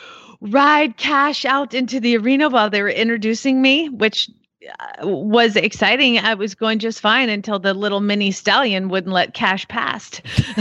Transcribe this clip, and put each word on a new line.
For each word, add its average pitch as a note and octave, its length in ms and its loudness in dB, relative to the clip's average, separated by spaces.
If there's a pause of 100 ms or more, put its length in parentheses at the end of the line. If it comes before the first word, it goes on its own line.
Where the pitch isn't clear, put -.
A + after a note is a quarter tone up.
(420)
ride C#4 560 4
Cash C#4+ 480 0
out C4+ 300 -2
into B3+ 240 -2
the A#3 180 2
arena C4+ 320 2
while A3 220 2
they G3+ 100 0
were G3+ 80 0
introducing A3+ 720 0
me, C#4+ 280 2
which, A3 380 -2 (760)
uh, F3 60 -6
was G#3 480 2
exciting. A#3 640 2
I A3 160 0
was G3+ 220 -4
going A3 240 -2
just A3 200 -6
fine A#3 300 2
until G#3 300 -4
the F#3+ 160 0
little G3+ 260 -2
mini G3+ 300 0
stallion G3 580 0
wouldn't F#3 240 -4
let - 220 0
Cash F#3+ 320 -2
past. - 540 -6 (400)